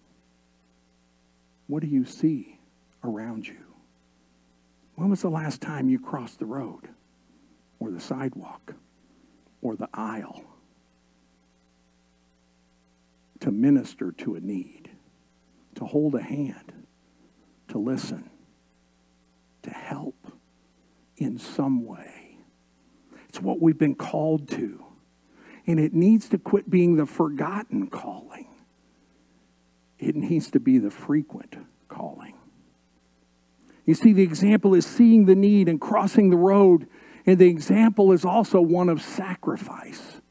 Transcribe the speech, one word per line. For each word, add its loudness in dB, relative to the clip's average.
What -6
do -6
you 0
see -6
around -12
you? -20
When -2
was -2
the -4
last -8
time -6
you 0
crossed -14
the -12
road -14
or -12
the -14
sidewalk -12
or -8
the -12
aisle -12
to -4
minister -2
to -10
a -14
need, -12
to -14
hold -2
a -4
hand, -10
to -10
listen, -8
to -16
help -14
in -6
some -4
way? -20
It's -18
what -4
we've 2
been 0
called -4
to. -10
And 0
it -2
needs 4
to -2
quit -2
being 4
the 0
forgotten -4
calling. -16
It -4
needs -4
to 2
be 2
the 0
frequent -6
calling. -16
You 2
see, 6
the 6
example 2
is 4
seeing 6
the 8
need 4
and -2
crossing 2
the 4
road, 6
and 6
the 10
example 4
is 2
also 2
one 2
of -2
sacrifice. -12